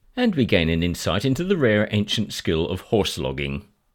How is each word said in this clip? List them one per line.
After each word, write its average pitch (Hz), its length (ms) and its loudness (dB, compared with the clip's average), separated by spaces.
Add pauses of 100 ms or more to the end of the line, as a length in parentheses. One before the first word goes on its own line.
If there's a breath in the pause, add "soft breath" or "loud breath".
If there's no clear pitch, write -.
(160)
And 240 180 2
we 127 120 2
gain 85 240 4
an 82 120 0
insight 87 440 -2
into 135 180 0
the 190 140 0
rare 107 320 4
ancient 104 420 0
skill 82 340 0
of 92 140 -4
horse - 380 0
logging. 69 480 -6 (280)